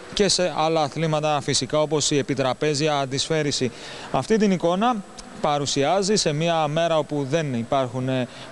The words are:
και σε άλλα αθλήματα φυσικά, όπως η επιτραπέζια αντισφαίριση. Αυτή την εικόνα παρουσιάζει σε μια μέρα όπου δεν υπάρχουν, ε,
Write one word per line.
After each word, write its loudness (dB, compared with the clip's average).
και 4
σε 2
άλλα 2
αθλήματα 0
φυσικά, 0
όπως 0
η 2
επιτραπέζια 0
αντισφαίριση. -2
Αυτή 2
την 4
εικόνα 2
παρουσιάζει 2
σε 2
μια 2
μέρα 2
όπου -2
δεν 0
υπάρχουν, -2
ε, 0